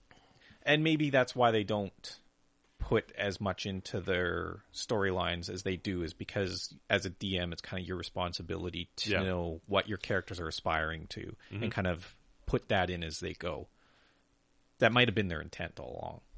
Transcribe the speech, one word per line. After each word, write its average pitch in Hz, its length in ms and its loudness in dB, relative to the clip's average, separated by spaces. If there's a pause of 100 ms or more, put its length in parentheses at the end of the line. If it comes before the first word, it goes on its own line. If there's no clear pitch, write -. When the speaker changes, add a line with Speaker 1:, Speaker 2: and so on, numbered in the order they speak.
(640)
Speaker 1:
and 151 200 4
maybe 156 280 4
that's 131 260 4
why 120 160 8
they 110 100 4
don't 101 560 -4 (640)
put - 360 2
as 98 240 -2
much 95 240 -2
into 95 360 -4
their 87 640 0 (100)
storylines 90 760 0
as 95 140 -6
they 95 140 0
do, 90 260 -2
is 78 120 -4
because 92 600 -4 (160)
as 98 160 2
a 92 40 -2
D 95 280 -2
M, 87 140 -2
it's 82 100 -10
kinda 92 220 -6
your 90 120 -4
responsibility 87 1000 -4
to - 140 -4
Speaker 2:
Yeah. 90 120 4
Speaker 1:
know 87 440 -2
what 98 220 2
your 101 100 -4
characters 92 420 -2
are 80 80 -4
aspiring 80 600 -2
to - 280 -10 (160)
Speaker 2:
Mm-hmm. 104 100 -4
Speaker 1:
and 107 100 -2
kind 95 140 0
of 87 300 -2 (300)
put - 240 0
that 92 200 4
in 85 140 -4
as 78 160 -8
they 87 140 -6
go. 82 340 -6 (1120)
That 113 120 8
might 123 160 8
have 98 80 0
been 104 100 2
their 82 140 -4
intent 82 400 -8
all 60 200 -10
along. 50 200 -10 (180)